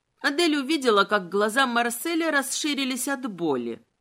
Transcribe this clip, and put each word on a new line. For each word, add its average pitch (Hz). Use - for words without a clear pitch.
Адель 302
увидела, 254
как 196
глаза 220
Марселя 277
расширились 269
от 262
боли, 135